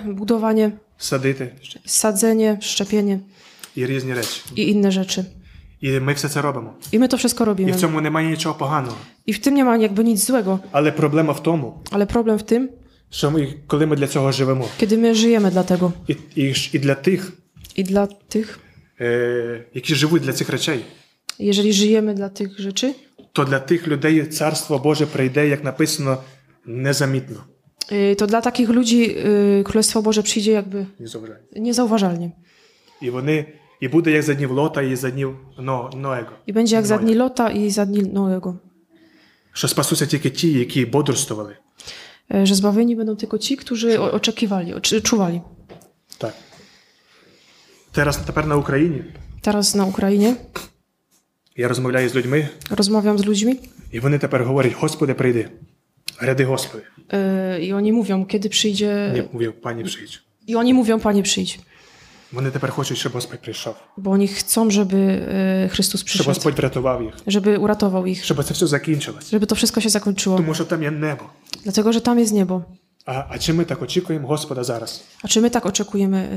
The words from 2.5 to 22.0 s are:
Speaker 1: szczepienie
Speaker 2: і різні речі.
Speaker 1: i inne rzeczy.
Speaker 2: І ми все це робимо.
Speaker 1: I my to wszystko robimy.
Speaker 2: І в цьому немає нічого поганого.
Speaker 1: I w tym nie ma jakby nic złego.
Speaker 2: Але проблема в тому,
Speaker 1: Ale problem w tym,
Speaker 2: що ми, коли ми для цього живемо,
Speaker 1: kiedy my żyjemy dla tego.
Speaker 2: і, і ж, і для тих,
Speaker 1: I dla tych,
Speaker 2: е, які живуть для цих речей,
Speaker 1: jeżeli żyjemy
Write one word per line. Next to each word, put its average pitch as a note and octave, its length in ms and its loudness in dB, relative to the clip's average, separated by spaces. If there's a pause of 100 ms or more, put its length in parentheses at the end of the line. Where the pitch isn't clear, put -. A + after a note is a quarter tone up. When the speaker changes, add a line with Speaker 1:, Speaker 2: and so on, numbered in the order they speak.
Speaker 1:
szczepienie G3+ 580 -2 (560)
Speaker 2:
і B2+ 120 -2
різні B2+ 280 -4
речі. A#2 260 -6 (160)
Speaker 1:
i G#3 200 2
inne G3+ 140 4
rzeczy. F#3+ 340 -2 (560)
Speaker 2:
І C3+ 200 0
ми C3+ 120 0
все C#3+ 160 -4
це D3 140 -2
робимо. B2 300 -4 (200)
Speaker 1:
I A3 60 2
my B3+ 100 4
to B3+ 100 2
wszystko A#3+ 260 0
robimy. F#3+ 240 2
Speaker 2:
І F#3 40 2
в F#3 40 0
цьому D#3+ 240 2
немає D#3 300 0
нічого D#3 280 -2
поганого. C3+ 380 -2 (300)
Speaker 1:
I A3 60 -2
w G3+ 80 -4
tym C#4 140 2
nie C#4 100 4
ma A#3 120 4
jakby A3 280 2
nic A3+ 260 2
złego. F#3+ 280 2 (140)
Speaker 2:
Але D3 200 2
проблема D3+ 400 2
в C#3 100 -6
тому, D#3+ 480 -2
Speaker 1:
Ale G3+ 160 2
problem A3 320 0
w G#3+ 40 -6
tym, B3 260 0 (420)
Speaker 2:
що C#3+ 200 0
ми, D3 240 0 (120)
коли D3+ 200 2
ми D3+ 100 2
для C#3 100 0
цього C3+ 260 0
живемо, C3 360 0 (120)
Speaker 1:
kiedy A3 180 4
my A3+ 160 4
żyjemy A3 360 4
dla F3+ 140 2
tego. F3+ 280 2 (160)
Speaker 2:
і, C#3+ 80 -2 (180)
і C3+ 200 0
ж, - 180 -4
і D#3 60 0
для C#3 160 2
тих, F#3 380 0 (460)
Speaker 1:
I F#3+ 140 -2
dla G3+ 160 2 (200)
tych, G#3+ 300 -4 (420)
Speaker 2:
е, A#2+ 640 -2 (100)
які C3+ 200 -4
живуть D3+ 280 2
для C3 100 -2
цих C#3+ 180 -4
речей, C3+ 340 -2 (540)
Speaker 1:
jeżeli G#3 340 2
żyjemy G#3+ 420 2